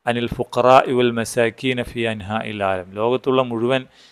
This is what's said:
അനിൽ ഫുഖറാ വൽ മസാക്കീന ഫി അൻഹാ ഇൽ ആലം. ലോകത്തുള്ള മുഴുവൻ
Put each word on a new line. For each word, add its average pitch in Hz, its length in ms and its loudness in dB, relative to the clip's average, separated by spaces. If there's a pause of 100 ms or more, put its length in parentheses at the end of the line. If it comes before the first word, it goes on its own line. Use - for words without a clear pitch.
അനിൽ 120 200 -2
ഫുഖറാ 123 600 4
വൽ 123 220 2
മസാക്കീന 117 720 -2
ഫി 120 180 -8
അൻഹാ 110 440 -4
ഇൽ 107 180 -6
ആലം. 95 320 -2
ലോകത്തുള്ള 127 480 0
മുഴുവൻ 123 440 -2 (240)